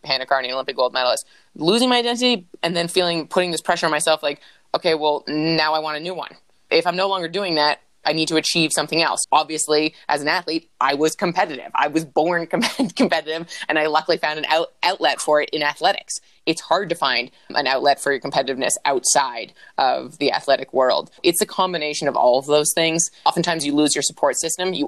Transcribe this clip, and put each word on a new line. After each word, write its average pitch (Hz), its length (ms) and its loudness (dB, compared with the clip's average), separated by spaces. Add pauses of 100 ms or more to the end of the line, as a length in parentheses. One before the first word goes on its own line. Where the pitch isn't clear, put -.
Hannah 131 200 -4
Carney, 127 280 0
Olympic 131 240 -6
gold 127 160 2
medalist. 127 340 0 (280)
Losing 226 340 2
my 247 80 4
identity 240 500 0 (160)
and 170 100 0
then 170 140 -2
feeling, 170 400 0
putting 180 240 0
this 156 100 -6
pressure 175 240 -2
on 160 60 2
myself, 151 320 2
like, 147 160 -4 (340)
"Okay, 160 220 2
well, 151 320 0
now 156 460 0
I 156 60 0
want 156 180 -6
a - 20 -8
new 175 140 -8
one." 160 180 -12 (400)
If 165 160 2
I'm 175 80 0
no 190 140 0
longer 185 180 -4
doing 180 280 -4
that, 151 240 2 (260)
I 151 80 0
need 160 160 -2
to 165 80 0
achieve 156 360 0
something 156 280 -2
else. 143 300 -2
Obviously, 151 640 0 (140)
as 147 140 0
an 143 80 -2
athlete, 165 400 -4 (100)
I 139 140 2
was 151 220 0
competitive. 170 600 -4
I 147 140 2
was 160 160 -2
born 165 420 0
<laughs> - 40 -8
com-, 185 100 0 (340)
competitive, 160 500 -2 (220)
and 156 100 0
I 151 100 2
luckily 156 300 2
found 156 220 -4
an 151 80 -6
out-, 165 240 0 (120)
outlet 165 360 0
for 151 220 2
it - 80 -4
in 139 120 -4
athletics. 147 520 -2 (320)
It's 160 160 -2
hard 185 280 0
to 165 60 -2
find 123 340 0 (200)
an 143 180 0
outlet 135 320 2
for 143 140 0
your 127 80 -2
competitiveness 135 500 -2 (140)
outside 131 640 0 (260)
of 131 400 0
the 208 140 0
athletic - 420 0
world. 127 380 2 (120)
It's 170 180 2
a 208 40 0
combination 160 640 -2
of 135 80 -2
all 123 240 6
of 135 60 -8
those 147 280 2
things. 165 380 0 (140)
Oftentimes, 170 400 0
you 143 100 0
lose 151 180 4
your 143 80 -2
support 143 380 -2
system. 185 340 -4
You 143 140 -2